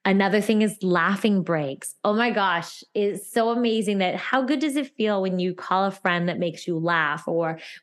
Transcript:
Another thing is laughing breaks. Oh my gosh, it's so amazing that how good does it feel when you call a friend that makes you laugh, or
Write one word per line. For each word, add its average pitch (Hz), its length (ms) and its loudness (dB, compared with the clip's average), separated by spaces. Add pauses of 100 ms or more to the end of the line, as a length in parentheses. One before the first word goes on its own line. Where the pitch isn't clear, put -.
Another 196 360 4
thing 214 220 2
is 214 200 -2
laughing 185 600 2
breaks. 151 600 -4
Oh 208 100 2
my 233 180 2
gosh, 190 520 -2 (100)
it's 202 400 -4
so 226 180 2
amazing 220 480 0
that 185 180 0
how 262 260 0
good 262 160 0
does 277 180 -2
it 277 200 -6
feel 208 260 0
when 185 160 -2
you 180 160 0
call 190 300 0
a 196 80 0
friend 175 360 0
that 170 120 -2
makes 170 260 -4
you 175 100 -2
laugh, 160 520 0
or 165 320 -2 (220)